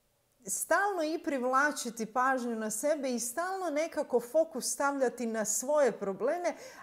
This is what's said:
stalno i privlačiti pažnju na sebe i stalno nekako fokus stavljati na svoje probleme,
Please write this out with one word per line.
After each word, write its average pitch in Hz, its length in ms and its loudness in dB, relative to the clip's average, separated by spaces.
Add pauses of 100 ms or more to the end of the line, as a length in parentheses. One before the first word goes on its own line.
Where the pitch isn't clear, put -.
(460)
stalno 359 580 0
i 320 200 -2
privlačiti 262 840 0
pažnju 247 500 0
na 220 160 -4
sebe 285 400 0
i 240 80 0
stalno 359 500 -4
nekako 302 500 0
fokus 311 460 0
stavljati 269 600 0
na 220 200 0
svoje 269 460 4
probleme, 247 640 -2 (300)